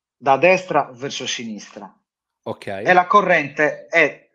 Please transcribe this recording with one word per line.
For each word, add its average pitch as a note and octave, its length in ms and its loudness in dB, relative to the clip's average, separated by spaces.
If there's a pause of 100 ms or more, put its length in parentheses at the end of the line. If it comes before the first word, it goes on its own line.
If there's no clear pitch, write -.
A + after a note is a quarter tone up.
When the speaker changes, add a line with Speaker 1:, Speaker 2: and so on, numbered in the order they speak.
(160)
Speaker 1:
da C3+ 220 2
destra E3 560 0
verso B2+ 340 -10
sinistra. G#2+ 640 -12 (500)
Speaker 2:
Ok. - 240 -12
Speaker 1:
E G#2 260 -2
la F3+ 140 4
corrente D#3+ 800 0
è, - 480 0